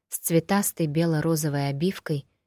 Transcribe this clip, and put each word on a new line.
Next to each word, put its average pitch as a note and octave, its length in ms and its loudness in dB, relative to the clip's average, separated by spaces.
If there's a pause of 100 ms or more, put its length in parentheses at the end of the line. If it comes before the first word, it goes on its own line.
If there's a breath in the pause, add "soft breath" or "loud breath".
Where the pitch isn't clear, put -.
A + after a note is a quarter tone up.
с - 100 -10
цветастой E3+ 680 0
бело-розовой D3+ 840 0
обивкой D3 580 -4 (200)